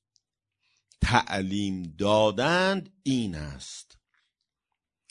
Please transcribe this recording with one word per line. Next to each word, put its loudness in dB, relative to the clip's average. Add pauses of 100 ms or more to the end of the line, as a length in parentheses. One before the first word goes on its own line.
(1000)
تعلیم 0
دادند 2
این -2
است -12 (1120)